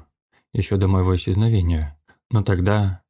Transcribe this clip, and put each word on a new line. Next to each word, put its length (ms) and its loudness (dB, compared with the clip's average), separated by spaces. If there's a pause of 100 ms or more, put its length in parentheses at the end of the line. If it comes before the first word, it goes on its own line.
(540)
еще 240 -2
до 100 0
моего 280 2
исчезновения, 840 -2 (320)
но 120 0
тогда 680 0